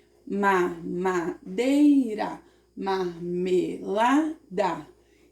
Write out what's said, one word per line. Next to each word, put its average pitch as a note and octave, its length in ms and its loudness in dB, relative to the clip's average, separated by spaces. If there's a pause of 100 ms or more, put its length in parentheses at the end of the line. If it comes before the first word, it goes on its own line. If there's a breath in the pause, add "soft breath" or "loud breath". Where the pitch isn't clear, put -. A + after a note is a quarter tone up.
(260 soft breath)
mamadeira, G3 2250 0 (340 soft breath)
marmelada. F#3 2000 -2 (460 soft breath)